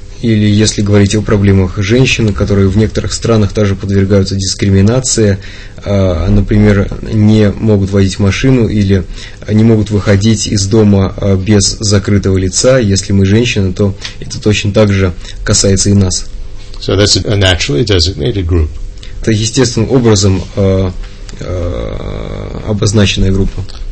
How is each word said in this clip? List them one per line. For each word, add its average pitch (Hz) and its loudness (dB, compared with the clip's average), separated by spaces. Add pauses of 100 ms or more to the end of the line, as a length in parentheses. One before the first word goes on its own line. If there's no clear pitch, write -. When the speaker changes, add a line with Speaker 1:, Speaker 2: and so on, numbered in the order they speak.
(200)
Speaker 1:
или 107 2
если 104 2
говорить 104 2
о 107 2
проблемах 98 2
женщин, 113 0
которые 98 2
в 92 0
некоторых 104 0
странах 110 0
также 101 0
подвергаются 98 0
дискриминации, 101 0 (460)
а, 92 0
например, 104 2 (140)
не 107 2
могут 98 0
водить 98 0
машину 113 2
или 98 0 (480)
не 107 4
могут 107 2
выходить 104 2
из 98 -2
дома, 101 4
а, 98 0
без 98 0
закрытого 101 0
лица. 110 2
Если 98 0
мы 98 4
женщины, 104 0
то 101 -2 (240)
это - -10
точно 104 0
так 107 2
же 95 0 (300)
касается 101 2
и 101 4
нас. 98 0 (520)
Speaker 2:
So - -4
that's 101 2
a 98 -2
naturally 101 0
designated 92 -2
group. 82 0 (540)
Speaker 1:
Это 113 0
естественным 110 0
образом, 104 2 (140)
а, 95 0 (480)
а, 52 -8
обозначенная 101 2
группа. 98 -2 (300)